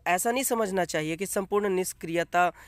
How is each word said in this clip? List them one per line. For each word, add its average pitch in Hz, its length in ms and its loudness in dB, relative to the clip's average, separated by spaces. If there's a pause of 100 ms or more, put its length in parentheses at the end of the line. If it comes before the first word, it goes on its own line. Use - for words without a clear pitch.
ऐसा 185 240 2
नहीं 254 140 0
समझना 196 400 0
चाहिए 160 320 -4
कि 190 100 -6
संपूर्ण 202 420 0
निष्क्रियता 175 840 0 (160)